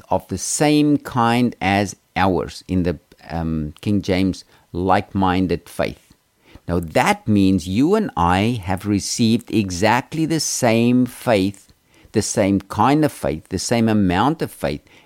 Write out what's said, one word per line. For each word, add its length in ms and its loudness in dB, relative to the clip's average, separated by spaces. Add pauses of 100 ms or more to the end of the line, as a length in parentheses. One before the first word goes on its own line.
of 200 -2
the 80 -4
same 640 2
kind 600 0
as 380 0 (180)
ours," 540 -2
in 140 0
the, 140 -2 (320)
um, 520 -4
King 200 0
James, 440 -2 (260)
"like-minded 960 0
faith." 460 -8 (520)
Now 140 -2
that 480 -2
means 400 2
you 280 2
and 200 -2
I 480 0
have 220 -6
received 680 0
exactly 720 0
the 140 -2
same 640 2
faith, 680 -2 (400)
the 80 2
same 400 0
kind 420 2
of 80 0
faith, 380 -6
the 100 -6
same 300 0
amount 520 2
of 100 -6
faith 320 -6 (220)